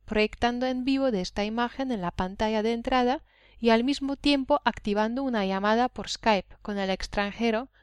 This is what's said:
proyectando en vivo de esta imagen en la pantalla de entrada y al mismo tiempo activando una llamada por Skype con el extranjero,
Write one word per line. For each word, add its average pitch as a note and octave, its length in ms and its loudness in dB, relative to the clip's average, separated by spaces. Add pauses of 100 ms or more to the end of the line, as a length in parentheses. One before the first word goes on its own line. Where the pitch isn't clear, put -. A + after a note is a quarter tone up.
proyectando A#3+ 600 0
en B3+ 180 -2
vivo C4+ 280 2
de F#3+ 100 0
esta G3+ 240 -4
imagen A#3+ 460 -4
en G#3+ 100 -2
la F3 80 -2
pantalla G#3 540 -2
de A3+ 100 0
entrada B3+ 480 0 (380)
y A3+ 120 4
al A3+ 120 4
mismo C#4 340 -2
tiempo C#4+ 480 2
activando A3 580 0
una A#3+ 200 0
llamada G#3 460 2
por - 200 -10
Skype - 520 0
con G#3 160 -8
el F#3+ 140 -2
extranjero, G#3+ 800 -2 (120)